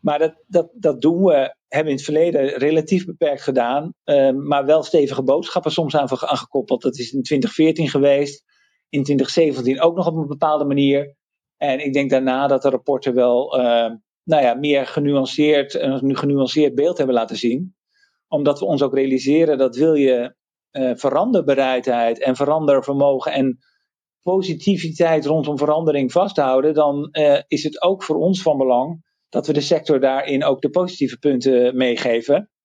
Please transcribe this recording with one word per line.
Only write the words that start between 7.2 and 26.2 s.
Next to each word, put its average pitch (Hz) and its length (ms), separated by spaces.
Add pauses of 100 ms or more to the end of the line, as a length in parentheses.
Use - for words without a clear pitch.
twintig 131 300
veertien 160 360
geweest, 143 560 (440)
in 143 160
twintig 139 260
zeventien 135 500
ook 170 160
nog 175 100
op 160 100
een 156 100
bepaalde 147 380
manier. 139 520 (400)
En 143 280
ik 139 80
denk 139 180
daarna 131 360
dat 135 160
de 139 80
rapporten 131 440
wel, 123 440
ehm, 117 380 (260)
nou 156 200
ja, 120 120
meer 139 320
genuanceerd, 143 880
een 135 420
genuanceerd 139 580
beeld 151 240
hebben 131 180
laten 110 200
zien. 127 400 (520)
Omdat 147 300
we 190 60
ons 156 180
ook 127 120
realiseren 135 640
dat 127 180
wil 156 180
je, 127 420 (340)
eh, 131 240
veranderbereidheid 131 1200
en 131 180
verandervermogen 143 960
en 135 260 (640)
positiviteit 165 1040
rondom 147 320
verandering 147 540
vasthouden, 151 640